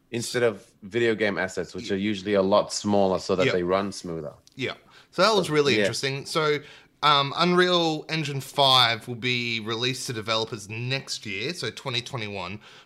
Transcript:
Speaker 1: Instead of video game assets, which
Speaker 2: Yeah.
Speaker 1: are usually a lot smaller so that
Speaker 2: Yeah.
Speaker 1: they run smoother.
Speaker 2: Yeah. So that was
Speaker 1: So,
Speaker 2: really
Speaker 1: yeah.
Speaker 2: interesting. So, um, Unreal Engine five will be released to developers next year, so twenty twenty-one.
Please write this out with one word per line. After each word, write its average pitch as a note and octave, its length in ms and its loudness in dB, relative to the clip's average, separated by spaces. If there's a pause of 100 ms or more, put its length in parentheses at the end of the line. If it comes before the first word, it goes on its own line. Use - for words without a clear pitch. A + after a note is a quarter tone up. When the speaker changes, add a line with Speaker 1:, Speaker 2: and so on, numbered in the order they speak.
(120)
Speaker 1:
Instead A#2 320 -2
of G#2+ 220 0 (160)
video A2+ 320 0
game G2+ 240 0
assets, F2+ 380 -4
which F2 140 -10
Speaker 2:
Yeah. G2+ 60 0
Speaker 1:
are F#2+ 40 0
usually G2+ 360 0
a G2 60 6
lot F#2+ 300 4
smaller G2 480 2
so G2 160 0
that F2+ 120 2
Speaker 2:
Yeah. A#2+ 40 2
Speaker 1:
they F2+ 120 0
run F#2+ 280 0
smoother. E2 420 -10 (220)
Speaker 2:
Yeah. A#2 180 -6 (380)
So - 120 0
that A3 120 4
was F#3 120 0
Speaker 1:
So, D3+ 60 -2
Speaker 2:
really C#3+ 200 4
Speaker 1:
yeah. A2+ 80 4
Speaker 2:
interesting. C3 440 -2
So, D3+ 340 0 (420)
um, C#3 360 4
Unreal F3 720 4
Engine D3 320 -4
five B2+ 680 4
will B2 80 -6
be A#2+ 460 -2
released A#2 460 -4
to C3 60 -6
developers A2 560 -4
next B2 560 -6
year, G#2+ 280 -6
so C3 180 -6
twenty B2 300 -6
twenty-one. G#2 580 -8 (260)